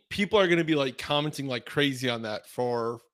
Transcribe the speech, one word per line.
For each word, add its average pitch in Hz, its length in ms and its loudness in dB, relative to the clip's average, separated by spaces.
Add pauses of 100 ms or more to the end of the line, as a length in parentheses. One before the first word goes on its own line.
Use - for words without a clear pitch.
people 208 300 2
are 190 80 6
gonna 170 160 4
be, 156 120 0
like, 135 220 0
commenting 147 500 -2
like 123 200 -6
crazy 131 420 0
on 113 140 -2
that 107 240 -6
for 120 520 -2 (140)